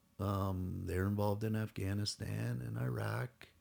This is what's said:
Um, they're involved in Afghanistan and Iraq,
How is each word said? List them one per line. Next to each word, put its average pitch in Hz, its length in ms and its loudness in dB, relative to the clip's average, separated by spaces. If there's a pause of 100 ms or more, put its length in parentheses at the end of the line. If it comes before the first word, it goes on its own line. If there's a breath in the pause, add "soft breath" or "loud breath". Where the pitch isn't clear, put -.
(200)
Um, 95 640 0
they're 90 240 2
involved 104 340 2
in 110 140 2
Afghanistan 107 1080 -2
and 113 140 -4
Iraq, 117 720 -2 (120)